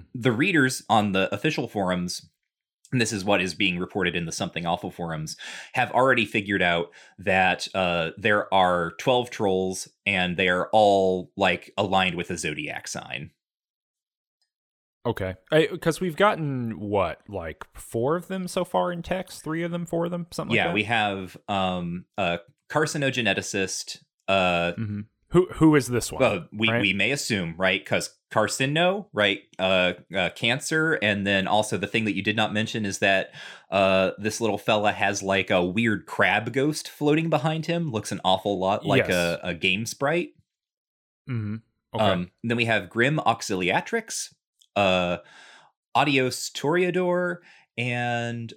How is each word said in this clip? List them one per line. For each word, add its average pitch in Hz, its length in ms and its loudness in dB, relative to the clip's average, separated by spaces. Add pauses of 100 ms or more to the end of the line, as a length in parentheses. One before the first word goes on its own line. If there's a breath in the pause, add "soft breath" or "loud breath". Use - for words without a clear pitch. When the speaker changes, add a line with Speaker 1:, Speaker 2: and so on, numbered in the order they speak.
(140)
Speaker 1:
the 123 200 2
readers 143 560 2
on 104 240 4
the 95 200 0
official 151 360 -2
forums, 90 600 -4 (640)
and 127 100 0
this 113 100 0
is 98 140 -4
what 101 160 4
is 90 140 -4
being 90 240 0
reported 90 360 -2
in 87 120 -2
the 82 40 -8
Something 85 360 -6
Awful 87 240 -2
forums, 80 440 -8 (380 loud breath)
have 127 180 0
already 123 320 4
figured 101 380 -2
out 87 300 2 (260 loud breath)
that, 92 560 2
uh, 87 420 0
there 104 380 0
are 90 460 2
twelve 123 320 2
trolls 92 560 -2 (180)
and 90 320 0
they 95 120 4
are 90 220 0
all, 98 640 4
like, 92 420 0
aligned 95 380 2
with 85 140 -6
a 90 80 -4
zodiac 76 500 -8
sign. - 440 -12 (1700)
Speaker 2:
Okay. 95 300 -4 (160)
I, 156 160 4 (140)
'cause 160 200 0
we've 180 140 -4
gotten, 143 640 0
what, 98 500 0
like, 85 340 -10 (100)
four 127 420 -2
of 175 120 -8
them 190 200 -6
so 175 180 -2
far 180 260 0
in 175 120 -8
text? - 400 -6
Three 160 180 -4
of 170 100 -4
them, 175 140 -4
four 170 200 -2
of 175 60 -4
them? 175 200 -6
Something 156 200 -6
like 113 60 2
Speaker 1:
Yeah, 92 100 2
Speaker 2:
that? 87 60 -2
Speaker 1:
we 104 100 0
have, 101 540 -2 (100)
um, 90 580 -2 (120)
a 87 220 0 (300)
carcinogeneticist, 120 1300 -2 (280)
uh, 87 460 2
Speaker 2:
Mm-hmm. 104 280 -6 (280)
Who, 180 260 4
who 156 200 6
is 127 120 2
this 120 260 -2
one? - 80 -4
Speaker 1:
Well, 104 320 2
we, 110 160 0
Speaker 2:
Right? 117 120 2
Speaker 1:
we 98 120 2
may 101 180 0
assume, 95 460 -2
right? 95 280 2
'Cause - 320 -2 (140)
carcino, 147 800 0
right? 101 300 2 (180)
Uh, 92 340 2 (220)
uh, 90 140 0
cancer, 156 720 -2
and 101 260 0
then 98 180 2
also 107 320 0
the 92 100 -4
thing 110 180 0
that 101 100 0
you 98 60 -4
did 107 160 0
not 107 160 0
mention 110 320 -4
is 98 140 -6
that, 98 320 2 (380 loud breath)
uh, 95 480 4
this 107 220 -4
little 104 180 0
fella 107 360 2
has, 98 280 0
like, 98 280 0
a 92 160 4
weird 104 400 0
crab 107 480 0
ghost 147 340 -2
floating 156 420 0
behind 156 360 0
him. 170 260 -2
Looks 107 220 -4
an 92 100 -6
awful 95 360 2
lot 95 260 0
like 101 240 4
Speaker 2:
Yes. 92 40 2
Speaker 1:
a, 87 300 2
a 90 100 -4
game 92 320 -2
sprite. 151 500 -4 (920)
Speaker 2:
Mm-hmm. 107 260 -4 (400)
Okay. 110 80 2
Speaker 1:
Um, 92 280 0 (120)
then 117 140 0
we 120 80 2
have 104 240 0
Grim 127 280 2
Auxiliatrix, 113 1160 -2 (440)
uh, 90 400 2 (800 loud breath)
Adios 131 540 2
Toreador, 180 880 -2 (380 soft breath)
and, 120 800 -4